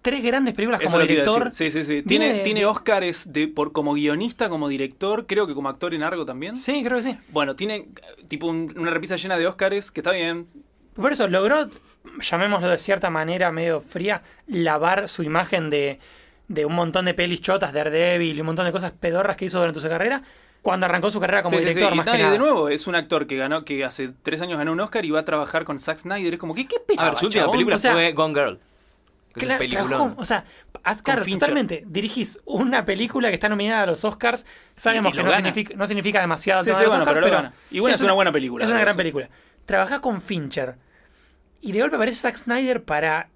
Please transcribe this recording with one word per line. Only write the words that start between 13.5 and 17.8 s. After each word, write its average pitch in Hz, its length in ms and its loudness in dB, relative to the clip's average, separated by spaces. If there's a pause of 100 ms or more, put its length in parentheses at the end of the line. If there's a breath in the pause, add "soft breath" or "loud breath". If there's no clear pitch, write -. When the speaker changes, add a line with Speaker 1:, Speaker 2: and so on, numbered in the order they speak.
Speaker 1:
medio 160 300 -2
fría, 190 420 -4 (240 soft breath)
lavar 175 600 2
su - 140 -6
imagen 160 460 0
de, 143 300 0 (480 soft breath)
de 151 180 -2
un 156 80 -2
montón 170 320 0
de 180 80 2
pelis 175 280 -2
chotas, 185 320 0
Daredevil 160 640 2